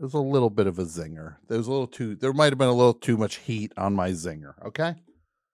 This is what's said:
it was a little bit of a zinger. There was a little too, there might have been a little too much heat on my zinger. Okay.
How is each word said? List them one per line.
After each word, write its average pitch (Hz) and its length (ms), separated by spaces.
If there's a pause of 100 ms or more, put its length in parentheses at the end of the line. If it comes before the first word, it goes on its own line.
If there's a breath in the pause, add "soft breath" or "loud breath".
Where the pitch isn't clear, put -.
it - 40
was 135 100
a 151 60
little 135 300
bit 101 160
of 90 120
a 92 60
zinger. 80 520 (120)
There 113 100
was 110 80
a 123 40
little 135 160
too, 110 300
there 135 160
might 147 200
have 131 60
been 131 100
a 123 60
little 120 200
too 117 220
much 107 200
heat 107 400
on 98 180
my 92 160
zinger. 80 440 (120)
Okay. 160 280 (580)